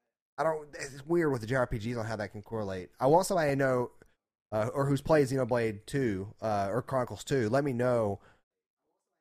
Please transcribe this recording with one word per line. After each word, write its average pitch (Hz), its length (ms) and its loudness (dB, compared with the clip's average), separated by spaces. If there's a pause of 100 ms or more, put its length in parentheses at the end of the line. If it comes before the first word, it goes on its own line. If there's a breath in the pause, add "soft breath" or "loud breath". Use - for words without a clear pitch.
(380)
I 139 40 0
don't, 156 260 -2 (100)
it's 139 280 -12
weird 165 260 2
with 117 100 -2
the 107 40 -8
J 127 100 0
R 123 100 2
P 127 120 -4
Gs 117 200 -6
on 107 80 -4
how 110 100 -6
that 101 160 -6
can 104 100 -12
correlate. 98 460 -6 (100)
I 123 100 2
want 175 180 6
somebody 160 240 2
I 139 60 2
know, 131 340 2 (600)
uh, 110 200 0
or 139 140 0
who's 139 160 0
played 151 240 4
Xenoblade 117 580 0
two, 104 560 -2
uh, 104 300 0
or 117 100 -2
Chronicles 120 440 -4
two, 120 260 0
let 139 120 2
me 139 120 -2
know 117 460 0 (1000 soft breath)